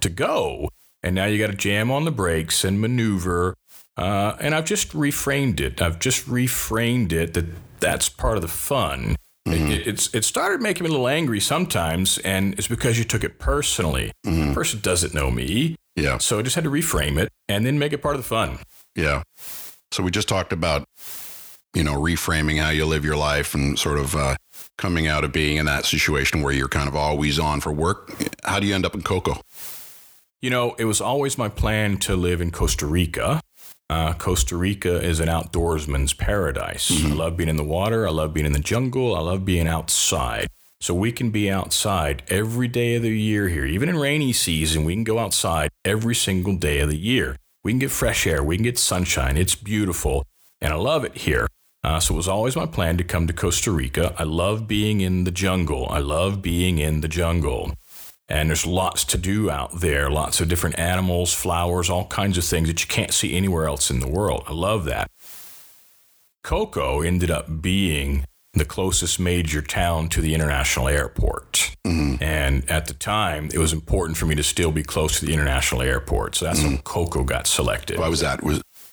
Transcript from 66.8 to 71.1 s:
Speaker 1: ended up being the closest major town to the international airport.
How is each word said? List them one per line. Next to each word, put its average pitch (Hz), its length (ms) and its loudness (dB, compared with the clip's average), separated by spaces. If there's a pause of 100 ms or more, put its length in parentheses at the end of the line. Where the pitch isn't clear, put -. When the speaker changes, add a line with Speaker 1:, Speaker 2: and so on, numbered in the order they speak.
Speaker 1:
ended 87 280 2
up 78 320 -2
being 76 640 0 (300)
the - 100 4
closest 90 540 0
major 87 440 2
town 85 480 0
to - 100 0
the 78 140 2
international 69 540 0
airport. - 840 0 (120)